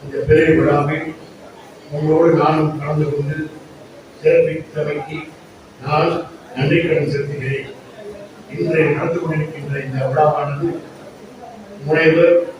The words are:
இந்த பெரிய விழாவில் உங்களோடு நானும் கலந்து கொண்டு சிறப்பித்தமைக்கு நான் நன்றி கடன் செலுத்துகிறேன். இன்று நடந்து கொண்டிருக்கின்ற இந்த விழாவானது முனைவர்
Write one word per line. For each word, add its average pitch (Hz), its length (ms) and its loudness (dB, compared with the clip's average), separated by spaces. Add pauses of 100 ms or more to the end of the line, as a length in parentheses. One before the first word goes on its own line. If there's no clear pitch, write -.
இந்த - 160 -10 (100)
பெரிய 160 200 6 (100)
விழாவில் 151 500 0 (840)
உங்களோடு 156 400 2 (100)
நானும் 151 380 2
கலந்து 151 300 -2
கொண்டு 143 280 -4 (840)
சிறப்பித்தமைக்கு 156 1000 -2 (640)
நான் 165 300 0 (440)
நன்றி 165 240 2
கடன் 156 340 0
செலுத்துகிறேன். 135 560 -6 (840)
இன்று 170 260 0 (160)
நடந்து 170 260 -2
கொண்டிருக்கின்ற 151 540 -4 (100)
இந்த 131 220 -6
விழாவானது 151 640 0 (1120)
முனைவர் 160 500 6 (240)